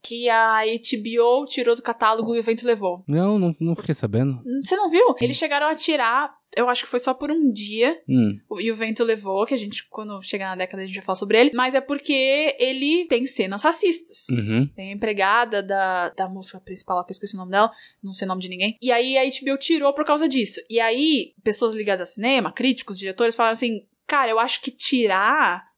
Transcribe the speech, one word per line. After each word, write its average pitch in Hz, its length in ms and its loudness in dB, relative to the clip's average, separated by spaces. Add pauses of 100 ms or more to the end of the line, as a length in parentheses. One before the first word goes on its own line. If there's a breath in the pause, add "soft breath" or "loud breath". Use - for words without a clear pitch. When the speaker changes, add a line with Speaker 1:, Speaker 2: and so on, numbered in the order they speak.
Speaker 1:
que 240 280 -4
a 226 320 4
H 226 420 -2
B 226 160 -2
O 240 260 4
tirou 233 300 0
do 233 80 -6
catálogo 226 540 0
e - 20 0
o 233 40 -2
vento 226 220 -2
levou. 202 440 -2
Speaker 2:
Não, 185 280 2
não, 175 220 2
não 165 160 0
fiquei - 220 -2
sabendo. 120 440 0 (220)
Speaker 1:
Você 359 140 0
não 403 120 0
viu? 359 220 6
Speaker 2:
Hum. 254 100 2
Speaker 1:
Eles 240 160 0
chegaram 294 300 0
a 311 80 0
tirar, 277 680 0 (140)
eu 240 140 2
acho 247 160 0
que - 60 -12
foi 247 100 -2
só 262 140 -2
por 285 160 -6
um 302 200 4
dia, 214 560 0
Speaker 2:
Hum. 117 300 4 (140)
Speaker 1:
o, 196 100 -8
e 220 100 -2
o 220 60 -4
vento 220 280 -2
levou, 202 420 0
que 285 80 -2
a - 20 -2
gente, 214 320 -8
quando 208 320 -12
chegar 190 300 -8
na 185 60 -8
década, 185 260 -6
a 190 40 -8
gente 190 100 -10
já 196 40 -10
fala 190 160 -4
sobre 208 240 2
ele, 277 140 6
mas 254 200 0
é 269 60 4
porque 277 800 0
ele 277 480 0
tem 247 200 0
cenas 196 360 -4
racistas. - 680 -2
Speaker 2:
Uhum. 117 380 2 (100)
Speaker 1:
Tem 190 140 -12
a - 40 -10
empregada 208 680 0
da, 190 480 -2
da 190 180 -6
moça 185 320 -10
principal, 185 460 -6
que - 40 -16
eu 185 40 -8
esqueci 202 200 -10
o 196 40 -10
nome 185 140 -10
dela, 208 180 4 (320 loud breath)
não 196 100 -12
sei 190 140 -6
o - 20 -8
nome 185 140 -6
de 185 80 -10
ninguém. 190 320 -4
E 247 100 0
aí 254 240 2
a 262 60 4
H 262 200 -2
B 269 100 -2
O 277 40 0
tirou 285 380 0
por 302 100 -2
causa 302 240 2
disso. 247 400 -2
E 226 100 -2
aí, 247 540 2 (100)
pessoas 220 320 0
ligadas 196 360 -4
a - 20 -12
cinema, 233 400 0
críticos, 247 460 -2
diretores, 196 380 -2
falam 226 160 4
assim: 226 340 -4 (200)
cara, 269 240 2
eu 220 80 2
acho 240 220 0
que - 100 -8
tirar 214 960 2 (140)